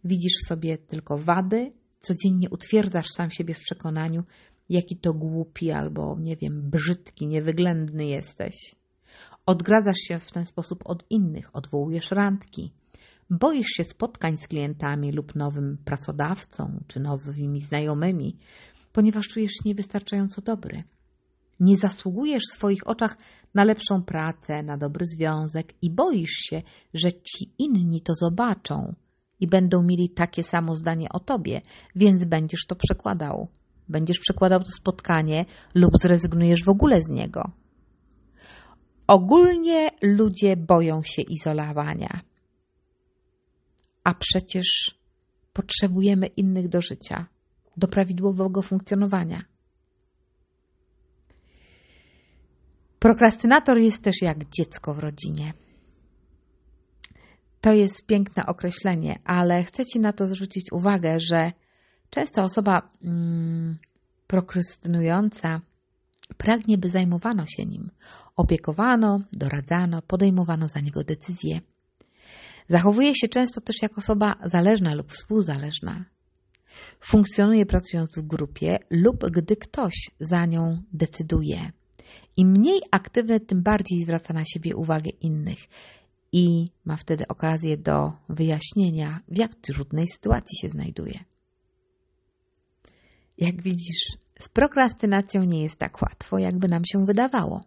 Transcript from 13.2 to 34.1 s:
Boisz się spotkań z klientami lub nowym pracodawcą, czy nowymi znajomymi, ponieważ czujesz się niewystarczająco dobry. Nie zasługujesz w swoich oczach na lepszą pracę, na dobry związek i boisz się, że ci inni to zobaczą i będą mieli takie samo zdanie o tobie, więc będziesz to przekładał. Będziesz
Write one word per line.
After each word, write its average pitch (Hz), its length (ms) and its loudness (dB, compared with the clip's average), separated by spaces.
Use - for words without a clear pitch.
Boisz 240 460 2
się 165 80 -2
spotkań - 520 -6
z - 120 -14
klientami 147 640 -4
lub 147 220 -8
nowym 143 500 -4
pracodawcą, - 1040 -8
czy - 140 -10
nowymi 143 600 -6
znajomymi, 151 760 -4
ponieważ 214 360 2
czujesz 214 220 -4
się - 140 -12
niewystarczająco 202 800 -4
dobry. - 400 -8
Nie 190 180 8
zasługujesz 208 720 -2
w - 40 -8
swoich 202 340 -2
oczach 220 280 -2
na 202 100 6
lepszą 208 380 2
pracę, 160 600 -6
na 147 140 -8
dobry 147 300 -6
związek 156 760 -4
i 175 80 0
boisz 202 460 0
się, 160 260 -8
że 175 180 0
ci - 460 -14
inni 180 420 0
to 165 140 -2
zobaczą 175 800 -2
i 175 60 0
będą 180 360 4
mieli 175 280 2
takie 170 320 -2
samo 165 340 -2
zdanie 165 340 -4
o 175 100 -6
tobie, 180 420 -4
więc 185 280 6
będziesz 160 420 -2
to 175 100 -6
przekładał. 175 720 -2
Będziesz 160 300 -2